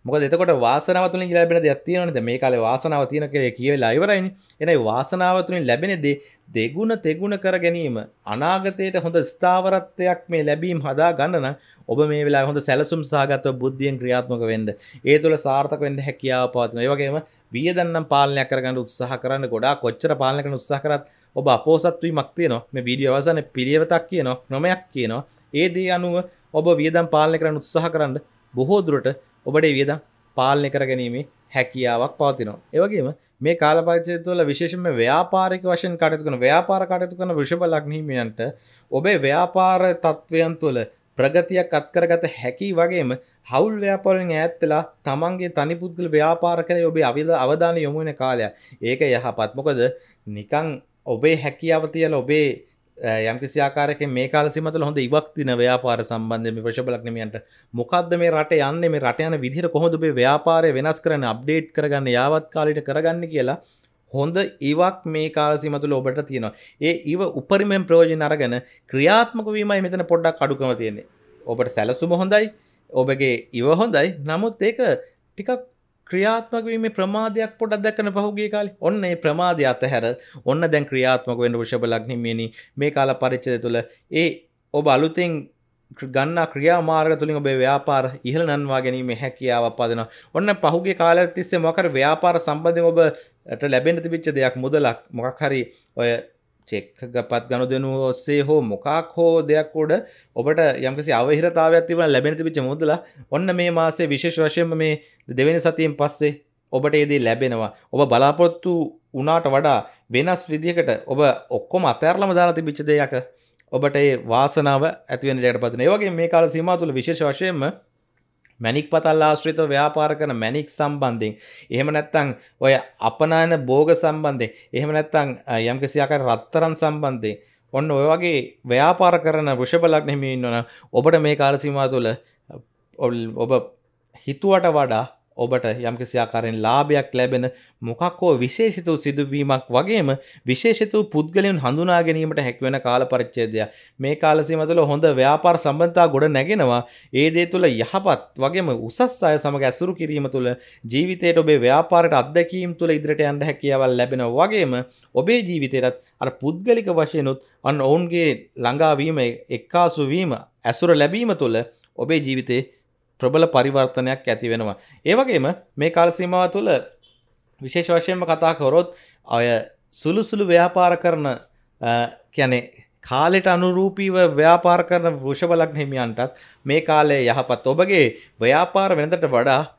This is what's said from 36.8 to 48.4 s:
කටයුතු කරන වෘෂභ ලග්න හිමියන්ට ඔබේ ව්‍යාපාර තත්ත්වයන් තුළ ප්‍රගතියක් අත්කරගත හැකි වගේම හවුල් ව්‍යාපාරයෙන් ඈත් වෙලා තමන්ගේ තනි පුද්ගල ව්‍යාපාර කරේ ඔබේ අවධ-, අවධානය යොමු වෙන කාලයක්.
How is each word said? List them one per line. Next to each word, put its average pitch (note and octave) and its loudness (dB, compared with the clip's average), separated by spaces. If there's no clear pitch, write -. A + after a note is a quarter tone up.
කටයුතු F3+ -4
කරන F3+ -4
වෘෂභ D#3+ -2
ලග්න D3+ -2
හිමියන්ට C3 -6
ඔබේ F3+ 2
ව්‍යාපාර F3+ 2
තත්ත්වයන් E3 -2
තුළ C#3 -2
ප්‍රගතියක් E3+ 2
අත්කරගත E3+ 0
හැකි D#3+ -8
වගේම E3+ 0
හවුල් F3 2
ව්‍යාපාරයෙන් F#3+ 0
ඈත් E3 -2
වෙලා D3+ 0
තමන්ගේ E3+ -4
තනි D#3+ -2
පුද්ගල E3+ -8
ව්‍යාපාර E3 2
කරේ E3+ 0
ඔබේ D#3+ 2
අවධ-, D3+ 0
අවධානය D#3+ 2
යොමු D3 -4
වෙන D#3 -6
කාලයක්. A#2+ -2